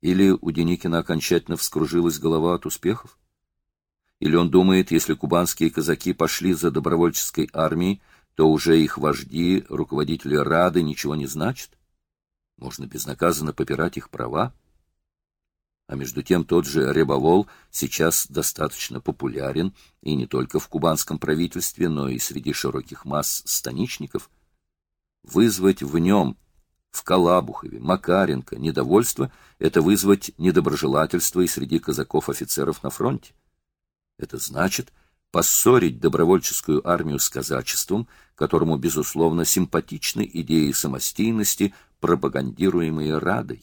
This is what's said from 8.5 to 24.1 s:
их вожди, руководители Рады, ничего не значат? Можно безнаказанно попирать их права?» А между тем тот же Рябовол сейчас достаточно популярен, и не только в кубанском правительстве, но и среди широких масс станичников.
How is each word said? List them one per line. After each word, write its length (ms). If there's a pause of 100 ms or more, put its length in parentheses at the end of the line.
их 180
вожди, 680
руководители 680
Рады, 480
ничего 320
не 100
значат? 500 (800)
Можно 300
безнаказанно 680
попирать 440
их 140
права?» 440 (1300)
А 80
между 260
тем 220
тот 200
же 280
Рябовол 560 (240)
сейчас 560
достаточно 720
популярен, 720 (280)
и 120
не 140
только 320
в 80
кубанском 500
правительстве, 680
но 200
и 120
среди 320
широких 520
масс 400
станичников. 840 (960)